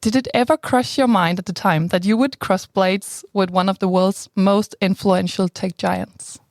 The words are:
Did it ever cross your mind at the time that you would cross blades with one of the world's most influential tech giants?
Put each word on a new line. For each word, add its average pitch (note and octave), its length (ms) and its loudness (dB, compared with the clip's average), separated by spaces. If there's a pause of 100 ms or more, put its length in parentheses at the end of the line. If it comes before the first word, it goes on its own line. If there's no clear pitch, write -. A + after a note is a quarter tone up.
Did G#3+ 140 -2
it C4 180 0
ever B3 240 2
cross B3+ 400 -2
your C4+ 120 2
mind F3+ 320 2
at F#3 60 -8
the G3 60 -6
time E3+ 360 0
that F3+ 160 -2
you G#3 120 2
would C4+ 220 0
cross - 280 -2
blades F#3+ 680 -2
with F#3+ 180 0
one F#3 180 0
of F#3+ 120 -2
the G3 80 0
world's F#3 480 0
most G3 440 2
influential F#3 680 0
tech F#3 280 -6
giants? - 640 -6 (120)